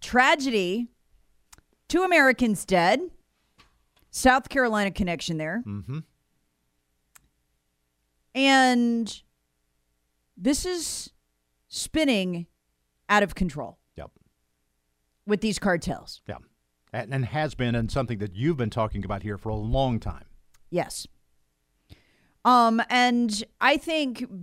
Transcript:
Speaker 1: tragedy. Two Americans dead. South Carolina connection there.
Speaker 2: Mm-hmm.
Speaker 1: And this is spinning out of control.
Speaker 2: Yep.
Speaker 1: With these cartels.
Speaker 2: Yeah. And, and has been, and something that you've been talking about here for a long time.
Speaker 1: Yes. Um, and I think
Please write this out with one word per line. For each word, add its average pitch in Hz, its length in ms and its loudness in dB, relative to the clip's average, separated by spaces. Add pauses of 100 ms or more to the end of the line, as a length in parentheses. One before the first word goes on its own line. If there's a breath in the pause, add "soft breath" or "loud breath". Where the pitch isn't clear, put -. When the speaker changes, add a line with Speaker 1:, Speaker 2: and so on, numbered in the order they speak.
Speaker 1:
tragedy. 240 880 2 (1000)
Two 359 160 2
Americans 262 600 4
dead. 190 380 4 (1080)
South 254 380 4
Carolina 220 420 0
connection 170 460 -4
there. 165 300 -6
Speaker 2:
Mm-hmm. 135 320 -8 (2250)
Speaker 1:
And 247 880 2 (1160)
this 269 260 0
is - 480 -8 (560)
spinning 190 760 -2 (640)
out 208 120 6
of 180 120 -2
control. 147 440 -4 (180)
Speaker 2:
Yep. 73 140 -14 (1160)
Speaker 1:
With 208 160 0
these 220 160 -2
cartels. - 680 -4
Speaker 2:
Yeah. 71 120 -12 (560)
And, 117 180 -8
and 131 140 -2
has 151 280 -4
been, 120 200 -2
and 113 180 -2
something 120 280 -4
that 101 140 -8
you've 143 220 -2
been 117 140 -2
talking 107 340 -4
about 98 180 -6
here 104 140 -6
for 110 140 -8
a 110 40 -4
long 120 460 -2
time. - 240 -10 (460)
Speaker 1:
Yes. - 360 -6 (1400 soft breath)
Um, 233 460 6
and 240 560 0 (160)
I 277 160 4
think 285 480 -4 (180)